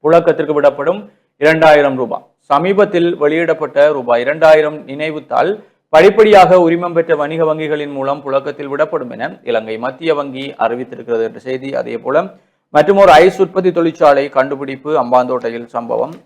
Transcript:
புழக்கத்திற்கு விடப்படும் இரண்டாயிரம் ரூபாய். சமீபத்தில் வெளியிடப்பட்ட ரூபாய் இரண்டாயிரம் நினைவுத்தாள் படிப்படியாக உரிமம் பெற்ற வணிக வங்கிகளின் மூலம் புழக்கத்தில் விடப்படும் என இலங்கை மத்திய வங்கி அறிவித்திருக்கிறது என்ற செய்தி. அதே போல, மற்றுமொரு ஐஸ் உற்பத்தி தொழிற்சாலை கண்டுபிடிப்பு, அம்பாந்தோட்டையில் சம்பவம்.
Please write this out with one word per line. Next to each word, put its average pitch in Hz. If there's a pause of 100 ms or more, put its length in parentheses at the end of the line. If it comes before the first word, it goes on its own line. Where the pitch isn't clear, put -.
புழக்கத்திற்கு 160
விடப்படும் 147 (260)
இரண்டாயிரம் 151
ரூபாய். 123 (140)
சமீபத்தில் 175
வெளியிடப்பட்ட 151
ரூபாய் 120
இரண்டாயிரம் 156
நினைவுத்தாள் 151 (260)
படிப்படியாக 190
உரிமம் 175
பெற்ற 165
வணிக 156
வங்கிகளின் 151
மூலம் 139
புழக்கத்தில் 139
விடப்படும் 143
என 127
இலங்கை 110
மத்திய 135
வங்கி 139
அறிவித்திருக்கிறது 117
என்ற 110
செய்தி. 131
அதே 120
போல, 139 (440)
மற்றுமொரு 190
ஐஸ் 180
உற்பத்தி 180
தொழிற்சாலை 160
கண்டுபிடிப்பு, 139
அம்பாந்தோட்டையில் 120
சம்பவம். 117 (140)